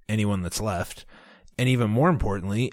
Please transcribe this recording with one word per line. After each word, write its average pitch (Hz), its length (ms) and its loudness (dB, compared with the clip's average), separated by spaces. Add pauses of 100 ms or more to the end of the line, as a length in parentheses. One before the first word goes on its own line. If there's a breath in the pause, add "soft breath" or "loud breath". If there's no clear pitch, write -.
anyone 104 340 0
that's 87 180 -6
left. 95 440 -6 (520 soft breath)
And 123 120 2
even 120 220 2
more 127 180 4
importantly, 101 640 0